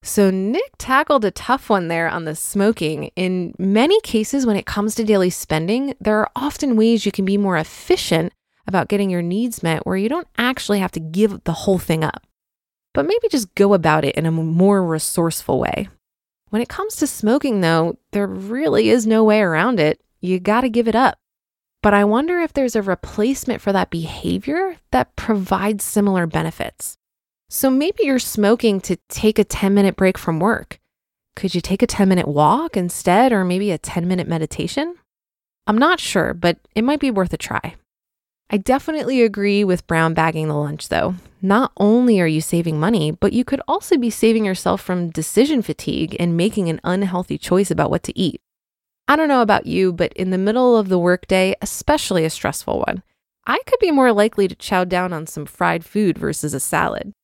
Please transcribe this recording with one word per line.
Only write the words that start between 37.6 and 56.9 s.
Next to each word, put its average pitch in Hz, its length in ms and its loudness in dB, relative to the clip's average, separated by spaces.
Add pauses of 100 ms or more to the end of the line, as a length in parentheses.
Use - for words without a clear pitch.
I 214 80 -2
definitely 269 640 0
agree 202 420 2
with 180 240 0
brown 160 280 2
bagging 160 340 0
the 151 60 -2
lunch, 147 340 -6
though. 180 280 0 (260)
Not 202 340 2
only 226 420 4
are 175 80 2
you 156 140 0
saving 165 400 -2
money, 165 300 0
but 196 240 -2
you 247 100 2
could 277 240 -4
also 330 300 0
be 240 100 0
saving 220 380 2
yourself 185 340 -2
from 175 300 -4
decision 247 500 0
fatigue - 580 -6
and 175 160 0
making 180 360 0
an 156 120 -4
unhealthy 180 540 -2
choice 190 340 0
about 156 200 0
what - 140 -2
to - 140 -10
eat. 143 220 -4 (640)
I 285 100 4
don't 311 120 2
know 262 140 4
about 208 240 2
you, 185 260 0
but 175 220 -2
in 185 160 -4
the 185 80 0
middle 233 400 2
of 196 100 0
the 185 100 2
workday, 185 600 2
especially 208 640 -2
a 160 60 0
stressful - 560 -4
one, - 160 -6 (440)
I 302 200 -2
could 494 120 0
be 370 120 2
more 254 240 4
likely 208 340 2
to 180 60 -6
chow 185 300 -2
down 180 280 -2
on 160 140 -8
some 151 180 -12
fried 170 400 -2
food 202 320 0
versus 147 380 -4
a 135 40 -6
salad. - 540 -4 (120)